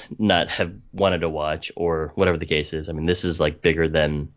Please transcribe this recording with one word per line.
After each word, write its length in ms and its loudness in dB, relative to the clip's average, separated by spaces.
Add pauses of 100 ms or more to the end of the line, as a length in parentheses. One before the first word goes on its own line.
(180)
not 300 2
have 260 -4 (180)
wanted 280 2
to 80 0
watch 480 -4
or 380 -2
whatever 240 4
the 80 -6
case 260 0
is. 160 -6
I 40 -8
mean, 140 -4
this 180 2
is, 160 -2
like, 220 0
bigger 260 4
than 480 0